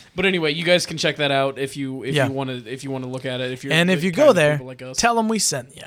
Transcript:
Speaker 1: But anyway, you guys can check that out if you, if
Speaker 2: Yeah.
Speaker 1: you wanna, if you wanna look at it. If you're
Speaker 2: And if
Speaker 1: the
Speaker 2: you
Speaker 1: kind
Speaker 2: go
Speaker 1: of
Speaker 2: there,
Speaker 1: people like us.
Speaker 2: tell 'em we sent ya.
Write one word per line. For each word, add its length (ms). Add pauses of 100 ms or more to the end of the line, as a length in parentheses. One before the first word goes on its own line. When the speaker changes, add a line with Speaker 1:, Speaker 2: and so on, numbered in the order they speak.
(140)
Speaker 1:
But 120
anyway, 260
you 120
guys 200
can 140
check 180
that 140
out 280
if 200
you, 260
if 100
Speaker 2:
Yeah. 120
Speaker 1:
you 60
wanna, 340
if 180
you 60
wanna 180
look 160
at 160
it. 120
If 120
you're 80
Speaker 2:
And 180
if 100
Speaker 1:
the 60
Speaker 2:
you 60
Speaker 1:
kind 140
Speaker 2:
go 40
Speaker 1:
of 60
Speaker 2:
there, 180
Speaker 1:
people 120
like 160
us. 160
Speaker 2:
tell 200
'em 100
we 100
sent 380
ya. 100